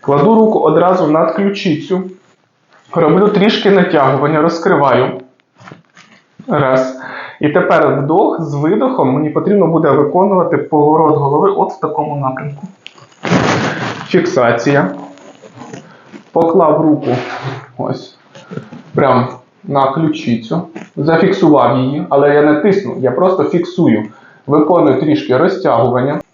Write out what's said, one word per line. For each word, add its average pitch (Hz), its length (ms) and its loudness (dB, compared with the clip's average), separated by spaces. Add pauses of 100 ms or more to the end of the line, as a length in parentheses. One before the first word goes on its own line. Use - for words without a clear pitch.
Кладу 156 340 2
руку 220 240 4
одразу 170 480 2
над 160 240 2
ключицю. 190 720 -2 (920)
Роблю 170 320 4
трішки 202 440 2
натягування, 151 720 2
розкриваю. 151 800 0 (1300)
Раз. 131 520 0 (400)
І 147 100 0
тепер 175 380 2
вдох 147 540 0
з 143 120 -6
видохом 165 600 0
мені 151 160 -2
потрібно 170 380 0
буде 160 240 2
виконувати 175 680 2
поворот 151 600 2
голови 143 340 0
от 165 200 -2
в - 80 -14
такому 151 360 -6
напрямку. 139 520 -8 (1400)
Фіксація. 143 840 0 (1400)
Поклав 165 500 2
руку 147 260 0 (680)
ось - 400 -10 (800)
прям 127 320 2 (360)
на 139 280 0
ключицю. 151 680 -4 (340)
Зафіксував 147 840 2
її, 143 320 -2
але 143 240 4
я 147 80 4
не 151 140 4
тисну, 196 440 0
я 127 120 0
просто 175 320 0
фіксую. 117 640 0 (420)
Виконую 151 520 2
трішки 139 380 0
розтягування. 131 840 0 (140)